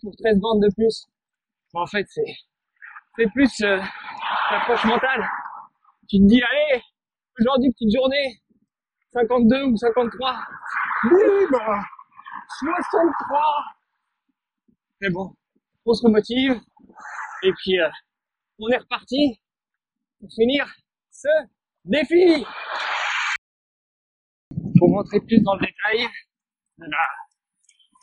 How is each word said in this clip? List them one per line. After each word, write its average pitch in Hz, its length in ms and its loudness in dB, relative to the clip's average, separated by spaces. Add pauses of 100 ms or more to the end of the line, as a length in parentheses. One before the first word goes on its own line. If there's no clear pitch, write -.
pour 202 140 -12
treize 214 220 0
bornes 214 220 0
de 208 140 4
plus ? 220 320 -2 (680)
Bon, 170 80 -6
en 175 60 -4
fait, 202 240 -6
c'est, - 260 -6 (800)
c'est 226 160 0
plus, 254 300 0
euh, 202 160 2 (720)
l'approche 220 340 -2
mentale. 240 420 0 (840)
Tu 196 100 2
te 196 80 8
dis, 247 160 8
allez, 269 400 0 (560)
aujourd'hui, 262 340 2
petite 220 220 0
journée, 269 480 -2 (680)
cinquante-deux 240 520 4
ou 247 120 2
cinquante-trois. 233 640 -2 (640)
Oui, 392 460 4
bah, 214 320 -2 (760)
soixante-trois. 302 1080 -2 (1400)
Mais 196 100 -2
bon, 185 240 -6 (500)
on 233 100 2
se 220 100 -2
remotive, 233 560 2 (840)
et 190 100 2
puis, 185 260 -2
euh, 160 100 2 (720)
on 214 100 -6
est 240 100 2
reparti 247 600 -2 (800)
pour 202 140 -20
finir 254 380 0 (400)
ce - 180 -8 (560)
défi. 311 600 4 (2250)
Pour 175 120 6
rentrer 202 300 -2
plus 226 220 0
dans 196 120 -2
le 185 60 -4
détail 220 480 -4 (720)
de 165 60 -20
la, 156 240 -4 (960)